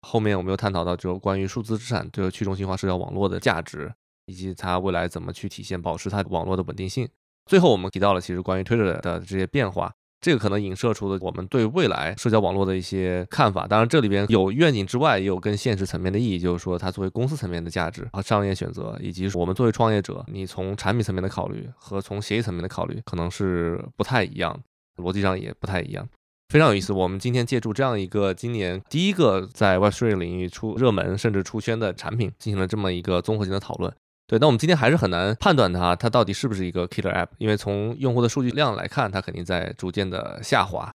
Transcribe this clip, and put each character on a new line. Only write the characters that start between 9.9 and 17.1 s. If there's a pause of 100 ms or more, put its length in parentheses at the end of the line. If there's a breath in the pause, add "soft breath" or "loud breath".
这
个
可
能
影
射
出
了
我
们
对
未
来
社
交
网
络
的
一
些
看
法。
当
然
这
里
边
有
愿
景
之
外，
也
有
跟
现
实
层
面
的
意
义，
就
是
说
它
作
为